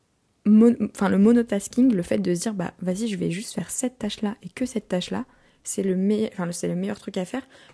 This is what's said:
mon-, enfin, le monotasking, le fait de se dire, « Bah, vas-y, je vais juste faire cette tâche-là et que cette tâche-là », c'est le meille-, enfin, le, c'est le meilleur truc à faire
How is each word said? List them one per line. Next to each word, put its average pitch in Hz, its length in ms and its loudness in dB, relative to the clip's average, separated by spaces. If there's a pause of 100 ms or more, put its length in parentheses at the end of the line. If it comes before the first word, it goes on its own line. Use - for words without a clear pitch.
(460)
mon-, 220 300 8 (200)
enfin, 196 140 0
le 190 80 2
monotasking, 233 760 4
le 185 80 0
fait 214 180 -2
de 185 140 0
se 170 80 -2
dire, « 226 140 -4
Bah, 175 240 -6
vas-y, 185 300 -4
je 196 80 -4
vais 170 120 -2
juste 180 240 -6
faire 180 160 -6
cette - 300 -6
tâche-là 208 420 -6
et 180 80 -14
que - 160 -6
cette 233 220 -6
tâche-là », 190 380 -4 (380)
c'est - 200 -4
le 190 120 0
meille-, 208 380 0
enfin, 180 120 -6
le, 175 60 -6
c'est 175 160 -6
le 175 80 -2
meilleur 196 240 -6
truc - 180 -12
à 185 80 -4
faire - 220 -8 (260)